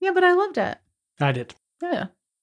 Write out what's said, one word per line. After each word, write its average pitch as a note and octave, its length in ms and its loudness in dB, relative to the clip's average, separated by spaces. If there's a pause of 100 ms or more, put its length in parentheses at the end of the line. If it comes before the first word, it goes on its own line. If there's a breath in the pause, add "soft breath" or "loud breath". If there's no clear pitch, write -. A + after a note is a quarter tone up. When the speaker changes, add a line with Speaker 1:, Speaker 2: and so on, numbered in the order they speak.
Speaker 1:
Yeah, F#4+ 100 0
but F4+ 140 2
I F4+ 80 6
loved F#4+ 240 0
it. - 200 -2 (440)
Speaker 2:
I C#3 100 2
did. B2 240 -8 (260)
Speaker 1:
Yeah. E4+ 260 -4 (360)